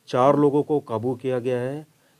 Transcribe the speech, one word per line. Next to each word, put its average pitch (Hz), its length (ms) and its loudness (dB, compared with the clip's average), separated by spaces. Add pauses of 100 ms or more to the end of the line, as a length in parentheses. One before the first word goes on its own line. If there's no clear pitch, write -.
चार 135 280 4
लोगों 143 280 2
को 147 160 -2
काबू 120 360 -4
किया 127 240 -4
गया 123 200 -4
है। 139 280 -8 (320)